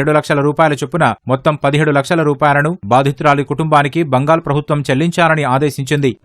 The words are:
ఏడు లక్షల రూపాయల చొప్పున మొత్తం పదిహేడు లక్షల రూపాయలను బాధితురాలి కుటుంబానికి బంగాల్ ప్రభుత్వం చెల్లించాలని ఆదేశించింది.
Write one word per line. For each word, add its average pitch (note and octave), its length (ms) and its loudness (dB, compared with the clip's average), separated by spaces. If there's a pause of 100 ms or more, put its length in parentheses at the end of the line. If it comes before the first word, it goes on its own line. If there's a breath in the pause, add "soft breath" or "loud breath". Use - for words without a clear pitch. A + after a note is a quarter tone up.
ఏడు D3+ 180 0
లక్షల D3 200 -2 (100)
రూపాయల D3+ 340 2
చొప్పున D3+ 220 -2 (260)
మొత్తం C3+ 240 0 (100)
పదిహేడు D3 340 0
లక్షల E3 260 -2
రూపాయలను C#3+ 440 0 (220)
బాధితురాలి C#3 580 2
కుటుంబానికి D3 500 0 (120)
బంగాల్ D3 340 2
ప్రభుత్వం D3 420 -2
చెల్లించాలని D#3+ 640 0
ఆదేశించింది. C#3 580 0 (140)